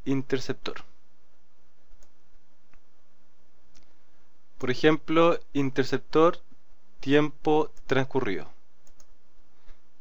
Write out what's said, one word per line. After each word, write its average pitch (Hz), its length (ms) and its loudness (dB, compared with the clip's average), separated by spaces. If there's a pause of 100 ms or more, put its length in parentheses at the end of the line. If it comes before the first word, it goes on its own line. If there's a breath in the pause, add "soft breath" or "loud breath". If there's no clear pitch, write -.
interceptor. - 800 0 (3750)
Por 120 120 0
ejemplo, 160 720 6 (140)
interceptor 139 880 4 (560)
tiempo 151 720 4 (160)
transcurrido. 127 640 2 (1500)